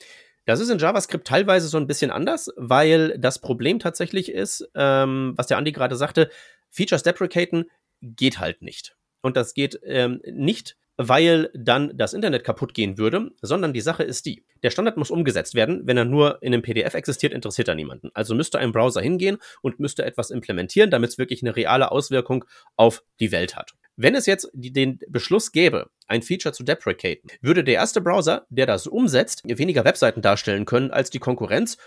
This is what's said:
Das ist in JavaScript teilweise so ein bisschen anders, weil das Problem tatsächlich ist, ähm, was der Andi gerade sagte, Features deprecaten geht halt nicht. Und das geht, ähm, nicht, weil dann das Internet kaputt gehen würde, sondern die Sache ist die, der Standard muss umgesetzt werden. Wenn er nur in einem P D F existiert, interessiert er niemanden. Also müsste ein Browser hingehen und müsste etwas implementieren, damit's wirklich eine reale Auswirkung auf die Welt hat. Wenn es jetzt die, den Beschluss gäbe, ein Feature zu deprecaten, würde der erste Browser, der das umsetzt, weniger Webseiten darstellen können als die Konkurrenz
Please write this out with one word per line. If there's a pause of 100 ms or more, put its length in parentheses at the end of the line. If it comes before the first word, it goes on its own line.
(440)
Das
ist
in
JavaScript
teilweise
so
ein
bisschen
anders,
weil
das
Problem
tatsächlich
ist,
ähm,
was
der
Andi
gerade
sagte, (400)
Features
deprecaten (380)
geht
halt
nicht. (280)
Und
das
geht,
ähm, (100)
nicht, (260)
weil
dann
das
Internet
kaputt
gehen
würde, (100)
sondern
die
Sache
ist
die, (180)
der
Standard
muss
umgesetzt
werden.
Wenn
er
nur
in
einem
P
D
F
existiert,
interessiert
er
niemanden.
Also
müsste
ein
Browser
hingehen (240)
und
müsste
etwas
implementieren,
damit's
wirklich
eine
reale
Auswirkung (320)
auf (160)
die
Welt
hat. (240)
Wenn
es
jetzt
die,
den (100)
Beschluss
gäbe, (180)
ein
Feature
zu
deprecaten, (100)
würde
der
erste
Browser,
der
das
umsetzt,
weniger
Webseiten
darstellen
können
als
die
Konkurrenz